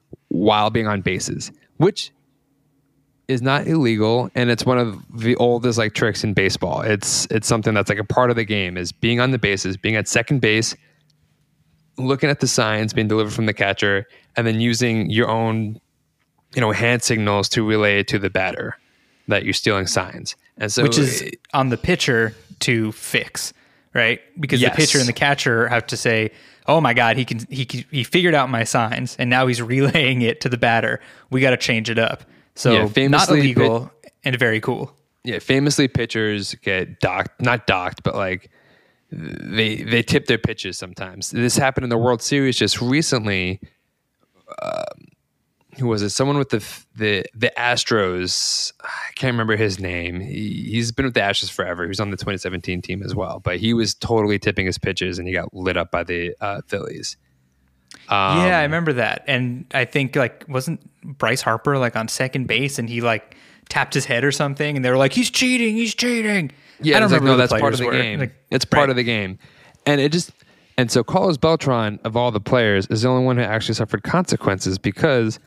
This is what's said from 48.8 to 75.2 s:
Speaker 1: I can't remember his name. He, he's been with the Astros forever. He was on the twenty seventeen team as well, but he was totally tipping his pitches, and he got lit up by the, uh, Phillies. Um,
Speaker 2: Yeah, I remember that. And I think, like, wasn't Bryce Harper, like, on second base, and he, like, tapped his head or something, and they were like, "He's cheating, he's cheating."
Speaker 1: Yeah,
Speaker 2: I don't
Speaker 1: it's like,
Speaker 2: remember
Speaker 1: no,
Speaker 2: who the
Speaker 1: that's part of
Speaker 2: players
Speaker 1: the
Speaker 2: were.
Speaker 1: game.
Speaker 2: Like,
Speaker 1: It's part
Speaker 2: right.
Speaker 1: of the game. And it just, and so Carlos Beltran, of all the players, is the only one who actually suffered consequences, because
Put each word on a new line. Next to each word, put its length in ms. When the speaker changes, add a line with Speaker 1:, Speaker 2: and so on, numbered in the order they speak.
Speaker 1:
I 320
can't 180
remember 220
his 240
name. 400
He, 520
he's 200
been 140
with 80
the 80
Astros 280
forever. 340
He 60
was 100
on 120
the 60
twenty 200
seventeen 440
team 200
as 140
well, 240
but 180
he 160
was 220
totally 440
tipping 260
his 120
pitches, 420
and 80
he 60
got 200
lit 240
up 140
by 120
the, 380
uh, 260
Phillies. 480
Um, 360
Speaker 2:
Yeah, 140
I 40
remember 300
that. 340
And 460
I 120
think, 300
like, 340
wasn't 320
Bryce 380
Harper, 360
like, 180
on 140
second 380
base, 300
and 120
he, 120
like, 340
tapped 240
his 120
head 180
or 80
something, 440
and 80
they 60
were 80
like, 160
"He's 160
cheating, 460
he's 200
cheating." 560
Speaker 1:
Yeah, 160
Speaker 2:
I 20
don't 80
Speaker 1:
it's 60
like, 80
Speaker 2:
remember 40
Speaker 1:
no, 60
Speaker 2:
who 60
the 40
Speaker 1:
that's 60
part 120
of 60
Speaker 2:
players 0
Speaker 1:
the 60
Speaker 2:
were. 60
Speaker 1:
game. 180
Speaker 2:
Like, 140
Speaker 1:
It's 140
part 180
Speaker 2:
right. 60
Speaker 1:
of 60
the 80
game. 340
And 160
it 100
just, 200
and 120
so 140
Carlos 340
Beltran, 680
of 120
all 140
the 80
players, 480
is 160
the 60
only 160
one 120
who 60
actually 320
suffered 280
consequences, 720
because 680